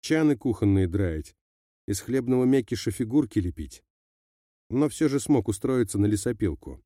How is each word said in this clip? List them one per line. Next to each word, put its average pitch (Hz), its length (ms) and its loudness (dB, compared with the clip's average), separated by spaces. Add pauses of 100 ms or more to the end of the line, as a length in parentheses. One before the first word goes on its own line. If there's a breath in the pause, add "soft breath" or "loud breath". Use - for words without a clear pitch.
Чаны 156 340 2
кухонные 101 500 2
драить. 87 480 -4 (540)
Из 101 120 -4
хлебного 127 440 0
мякиша 127 480 0
фигурки 120 480 0
лепить. 80 420 -8 (880)
Но 139 180 0
все 156 200 0
же 139 100 0
смог 131 300 0
устроиться 123 500 -2
на 101 80 4
лесопилку. 101 800 -4